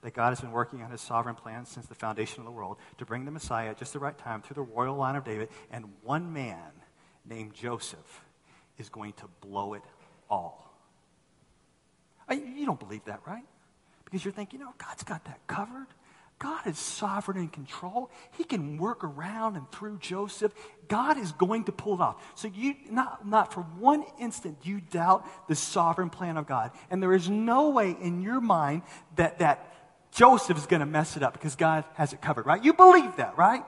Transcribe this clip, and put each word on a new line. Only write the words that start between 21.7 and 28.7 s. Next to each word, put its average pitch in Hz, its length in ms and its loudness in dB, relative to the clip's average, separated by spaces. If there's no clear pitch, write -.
pull 208 220 -4
it 175 60 0
off." 113 140 0
So - 120 -10
you, 233 280 -4
not, 233 380 -4
not 214 260 2
for 180 80 -8
one 214 440 2
instant 180 440 -10
do 165 80 -10
you 202 100 -6
doubt 175 480 2
the 160 60 2
sovereign 170 540 0
plan 165 280 -6
of 151 100 -6
God. 113 240 -2
And 190 140 -2
there 185 100 6
is 180 160 4
no 233 420 4
way 208 280 2
in 175 220 -4
your 233 180 -2
mind 170 440 2